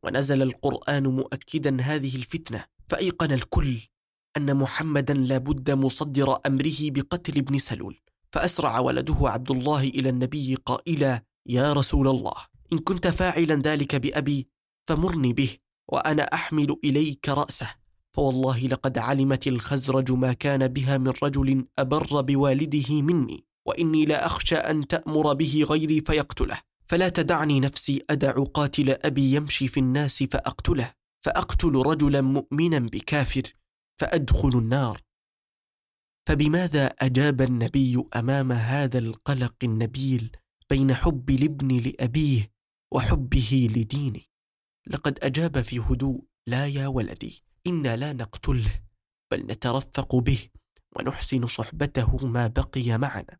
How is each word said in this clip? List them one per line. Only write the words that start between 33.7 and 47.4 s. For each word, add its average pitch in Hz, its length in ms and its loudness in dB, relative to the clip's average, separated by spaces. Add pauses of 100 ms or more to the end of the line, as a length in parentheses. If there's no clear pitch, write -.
فأدخل 135 580 2
النار." 120 440 0 (1300)
فبماذا 151 580 2
أجاب 135 560 2
النبي 123 600 2 (120)
أمام 131 360 0
هذا 123 460 0
القلق 120 640 -2
النبيل 117 760 -2 (340)
بين 135 240 4
حب 131 360 0
الابن 135 480 2
لأبيه 127 760 0 (420)
وحبه 127 840 2
لدينه؟ 120 440 -2 (640)
لقد - 360 -4
أجاب 139 400 0
في 123 160 -4
هدوء: 127 460 0 (240)
"لا 127 180 0
يا 139 200 -2
ولدي، - 580 -6 (220)